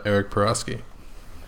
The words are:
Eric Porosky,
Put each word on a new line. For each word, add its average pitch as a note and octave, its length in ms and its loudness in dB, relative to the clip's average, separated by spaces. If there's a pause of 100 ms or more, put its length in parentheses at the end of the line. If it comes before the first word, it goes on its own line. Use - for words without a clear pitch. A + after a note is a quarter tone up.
Eric G2+ 240 4
Porosky, G#2 500 2 (680)